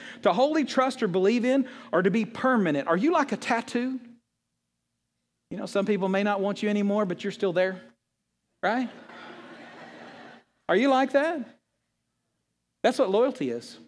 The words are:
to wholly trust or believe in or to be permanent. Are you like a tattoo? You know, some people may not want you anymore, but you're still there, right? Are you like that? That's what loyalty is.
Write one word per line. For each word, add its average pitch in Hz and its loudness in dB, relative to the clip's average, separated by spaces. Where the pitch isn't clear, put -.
to 190 4
wholly 285 2
trust 262 0
or 220 2
believe 196 2
in 262 2
or 180 4
to 196 4
be 220 2
permanent. 185 0
Are 170 4
you 269 2
like 294 2
a 196 -4
tattoo? 247 -2
You 180 -10
know, 202 -8
some 196 0
people 196 0
may 196 2
not 202 0
want 202 -2
you 208 0
anymore, 208 0
but 175 -4
you're 202 -4
still 190 -2
there, 185 0
right? 226 0
Are 170 4
you 254 4
like 262 4
that? 302 2
That's 247 2
what 220 2
loyalty 202 0
is. 117 -10